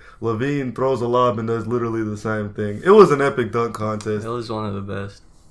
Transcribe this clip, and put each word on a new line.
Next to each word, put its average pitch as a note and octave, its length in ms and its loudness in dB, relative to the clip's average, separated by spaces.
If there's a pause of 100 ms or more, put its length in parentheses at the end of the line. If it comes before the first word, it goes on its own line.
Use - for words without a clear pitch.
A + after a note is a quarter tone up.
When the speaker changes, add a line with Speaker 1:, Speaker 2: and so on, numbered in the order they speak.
(200)
Speaker 1:
Levine B2 560 -2
throws B2+ 260 0
a A#2+ 60 0
lob A#2+ 320 2
and A2 80 -4
does A2+ 180 -2
literally A2+ 380 -2
the G#2 140 -4
same G#2+ 360 -4
thing. G#2 300 -6
It F3 80 4
was G#3 200 10
an C#3 100 2
epic B2 320 0
dunk A#2 200 -2
contest. G#2+ 520 -6
Speaker 2:
It A2+ 40 -8
was A#2 220 -8
one G#2+ 140 -6
of G2+ 80 -6
the G2 80 -8
best. G2 420 -10 (280)